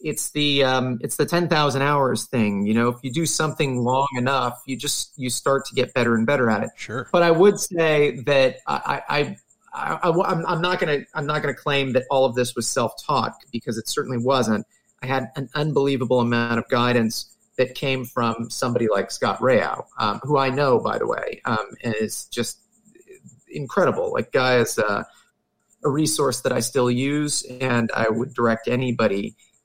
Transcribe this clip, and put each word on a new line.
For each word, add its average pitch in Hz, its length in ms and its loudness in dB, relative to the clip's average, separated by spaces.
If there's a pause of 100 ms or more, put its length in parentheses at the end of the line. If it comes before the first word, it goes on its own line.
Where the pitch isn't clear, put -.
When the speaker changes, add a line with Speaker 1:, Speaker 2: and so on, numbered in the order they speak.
Speaker 1:
it's - 300 -6
the, 143 340 2
um, 127 380 0
it's 123 140 -6
the 147 100 2
ten 175 220 0
thousand 143 340 2
hours 139 440 2
thing. 101 400 0
You 107 80 2
know, 117 140 4
if 123 140 -2
you 131 100 -6
do 135 140 0
something 151 500 -2
long 131 400 2
enough, 123 500 -2
you 131 100 -6
just, - 400 -6
you 127 140 -6
start 135 360 0
to - 80 -14
get 123 200 -2
better 117 200 2
and 113 120 2
better 131 240 2
at 104 140 0
it. - 120 -8
Speaker 2:
Sure. 123 360 -10
Speaker 1:
But 175 100 6
I 170 80 6
would 180 300 6
say 151 640 2
that 135 320 4 (100)
I, 139 420 -2
I, 143 120 0
I 202 160 -4 (360)
I, 147 300 -4
I, 180 280 2
I'm, 165 160 -2
I'm 165 140 -2
not 180 200 0
gonna, 151 200 0 (140)
I'm 147 120 -4
not 151 160 -2
gonna 143 120 -2
claim 139 380 -2
that 123 180 2
all 135 140 4
of 120 100 0
this 123 200 -2
was 113 140 -4
self-taught, 120 640 -2 (160)
because 113 280 -6
it - 100 -10
certainly 131 300 -4
wasn't. 117 480 2 (360)
I 127 40 -10
had 127 300 -2
an 143 180 -8
unbelievable 139 640 2
amount 117 380 0
of 113 100 -6
guidance 120 680 0 (220)
that 127 160 0
came 131 300 -4
from 117 460 -4
somebody 120 380 -2
like 98 220 0
Scott 101 320 -2
Rao, 104 440 2 (120)
um, 110 240 -2
who 139 160 0
I 135 120 2
know, 131 280 4
by 107 200 0
the - 80 0
way, - 380 -4
um, 110 220 -2 (160)
and 117 140 -2
is 107 300 -4
just - 340 -6 (880)
incredible. 127 640 0
Like, - 200 -4
guy 127 260 4
is, 117 200 0
uh, 104 260 0 (800)
a 151 60 2
resource 139 520 0
that 131 100 0
I 123 80 0
still 123 300 2
use, 143 520 0 (180)
and 120 340 0
I 113 140 0
would 113 260 -2
direct 113 340 0
anybody 117 680 0 (300)